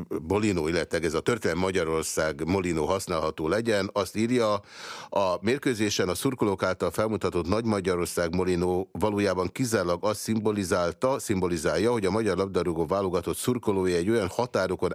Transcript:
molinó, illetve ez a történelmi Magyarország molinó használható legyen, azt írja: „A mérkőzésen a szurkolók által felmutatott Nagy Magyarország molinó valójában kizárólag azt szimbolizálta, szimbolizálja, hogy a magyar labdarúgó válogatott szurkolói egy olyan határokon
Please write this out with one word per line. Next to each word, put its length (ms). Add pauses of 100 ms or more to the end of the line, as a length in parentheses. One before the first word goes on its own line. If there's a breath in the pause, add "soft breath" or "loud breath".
(280)
molinó, 400
illetve 320
ez 140
a 80
történelmi 400
Magyarország 840
molinó 380
használható 640
legyen, 460
azt 220
írja: 380 (560 loud breath)
„A 320
mérkőzésen 680
a 60
szurkolók 480
által 280
felmutatott 560
Nagy 180
Magyarország 680
molinó 560
valójában 600
kizárólag 540
azt 140
szimbolizálta, 1000
szimbolizálja, 720
hogy 140
a 60
magyar 260
labdarúgó 480
válogatott 520
szurkolói 560
egy 160
olyan 180
határokon 680